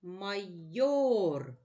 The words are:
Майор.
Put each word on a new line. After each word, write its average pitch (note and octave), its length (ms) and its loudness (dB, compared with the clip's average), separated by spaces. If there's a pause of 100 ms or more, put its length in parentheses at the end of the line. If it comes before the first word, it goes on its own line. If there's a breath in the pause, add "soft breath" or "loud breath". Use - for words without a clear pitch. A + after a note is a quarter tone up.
Майор. F#3+ 1600 0